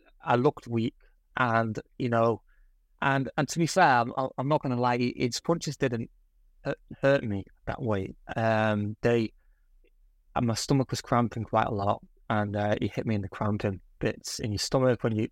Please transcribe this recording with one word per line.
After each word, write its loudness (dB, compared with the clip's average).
I 4
looked 2
weak. -2
And, 2
you -2
know, 2
and, 0
and 0
to -4
be 2
fair, 6
I'm, -2
I'm -2
not 2
gonna -2
lie, 2
his -4
punches -2
didn't -4
hurt, -6
hurt 4
me -4
that -6
way. -4
Um, 0
they, 2
and 0
my 0
stomach 0
was -6
cramping -2
quite 0
a -4
lot, -2
and, 0
uh, 0
he 0
hit -6
me 0
in 0
the -6
cramping -2
bits -4
in -4
your -2
stomach 2
when 0
you, 0